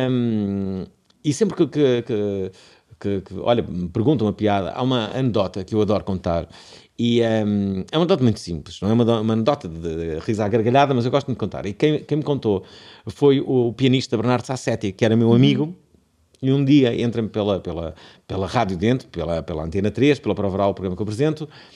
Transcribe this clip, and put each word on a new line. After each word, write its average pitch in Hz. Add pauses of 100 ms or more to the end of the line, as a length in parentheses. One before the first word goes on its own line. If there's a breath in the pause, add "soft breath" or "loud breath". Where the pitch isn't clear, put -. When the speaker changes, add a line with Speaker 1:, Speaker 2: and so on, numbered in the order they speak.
(100)
Speaker 1:
hum, 101 (400)
e 151
sempre 196
que, 170
que, 127
que, 101 (480 soft breath)
que, 101
que, 92
olha, 117
me 87
perguntam 110
uma 104
piada, 101
há 127
uma 127 (100)
anedota 104
que 92
eu 107
adoro 101
contar. 85 (500 loud breath)
E, 117
hum, 104
é 156
uma 160
anedota 170
muito 113
simples, -
não 98
é -
uma 117
do-, 113
uma 110
anedota 113
de, 82
de 82
riso 110
à 104
gargalhada, 120
mas 120
eu 123
gosto 139
muito 127
de -
contar. 78
E 101
quem, 151
quem 151
me 151
contou 117 (420 loud breath)
foi 139
o, 127
o 117
pianista 127
Bernardo 110
Sassetti, 113
que -
era 110
meu 113
Speaker 2:
Uhum. 117
Speaker 1:
amigo, 139 (680)
e 131
um 139
dia 131
entra-me 113
pela, 101
pela, 82 (320 loud breath)
pela 95
rádio 98
dentro, 113
pela, 82
pela 78
Antena 95
três, 139
pela 101
Prova 98
Oral, 101
o 95
programa 92
que 110
eu -
apresento, 147 (280 loud breath)